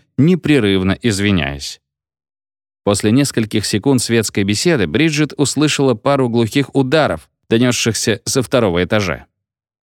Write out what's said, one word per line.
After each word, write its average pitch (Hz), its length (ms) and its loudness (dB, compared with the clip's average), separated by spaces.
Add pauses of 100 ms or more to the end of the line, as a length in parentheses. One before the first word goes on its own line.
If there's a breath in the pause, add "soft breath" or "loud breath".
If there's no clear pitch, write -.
(160)
непрерывно 117 840 2
извиняясь. 95 800 -2 (1040)
После 104 260 0
нескольких 113 560 0
секунд 123 340 0
светской 113 440 -2
беседы 104 420 0
Бриджит 147 500 0
услышала 139 580 0
пару 131 340 0
глухих 117 460 -2
ударов, 131 540 0 (200)
донесшихся 117 760 0
со - 180 -2
второго 98 420 0
этажа. 90 420 -4 (560)